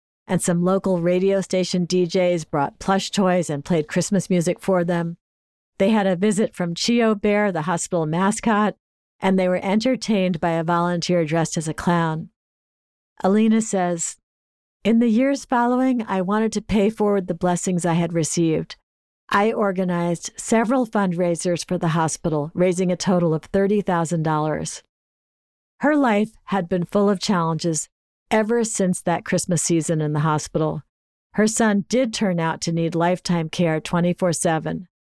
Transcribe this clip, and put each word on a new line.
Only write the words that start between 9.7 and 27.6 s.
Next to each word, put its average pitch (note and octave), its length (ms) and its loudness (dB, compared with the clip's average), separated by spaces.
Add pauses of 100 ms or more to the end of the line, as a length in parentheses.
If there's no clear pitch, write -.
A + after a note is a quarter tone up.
by F3 120 0
a E3 140 0
volunteer F3 600 0
dressed D#3+ 320 0
as D#3+ 120 -4
a D#3+ 40 -4
clown. E3 560 0 (960)
Alina A3 380 4
says, F3+ 540 -2 (680)
"In A3+ 140 4
the A#3+ 100 4
years C4 380 2
following, B3 560 2
I F#3+ 180 -2
wanted G#3+ 320 0
to G#3 80 -2
pay A3 300 2
forward G3+ 360 0
the F3+ 80 -4
blessings F3+ 520 0
I E3+ 80 2
had E3+ 180 0
received. E3 640 0 (540)
I G#3 220 2
organized F3+ 840 -2
several A#3 500 0
fundraisers F3 800 -2
for F3+ 120 -2
the E3+ 100 0
hospital, D#3 640 -2
raising F3+ 400 2
a F3 40 -2
total F3 360 2
of D#3+ 120 -4
thirty G3 360 0
thousand E3+ 440 -2
dollars." D#3 580 -2 (960)
Her D4 180 2
life A3 480 0
had F3+ 240 -4
been F3+ 160 0
full G3+ 240 2
of G3 120 0
challenges E3 680 -2 (420)